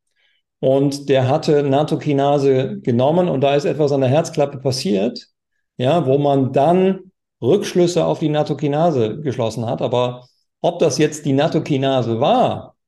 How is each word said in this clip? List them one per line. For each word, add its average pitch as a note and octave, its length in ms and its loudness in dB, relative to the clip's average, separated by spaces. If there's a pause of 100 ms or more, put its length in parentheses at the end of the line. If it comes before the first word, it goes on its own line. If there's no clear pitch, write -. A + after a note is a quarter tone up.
(680)
und C#3 420 0
der C3 200 2
hatte D3 340 2
Nattokinase C#3 1160 0
genommen D3 480 2
und C#3 120 -2
da C#3 140 2
ist D3 120 0
etwas C#3+ 260 0
an C#3 80 2
der C3 100 2
Herzklappe C#3+ 480 -2
passiert, F#3+ 680 -4 (480)
ja, C#3 300 0
wo C3+ 120 2
man C#3 340 2
dann F#3 600 2 (280)
Rückschlüsse E3+ 640 0
auf D#3 140 -2
die D#3 100 -2
Nattokinase D3 920 -2
geschlossen A#2 460 -4
hat. C#3+ 140 -4
Aber B2 460 -2 (340)
ob F3 200 -2
das D#3+ 180 2
jetzt D3+ 260 -2
die C#3 100 0
Nattokinase C3+ 840 0
war, D#3+ 560 0 (140)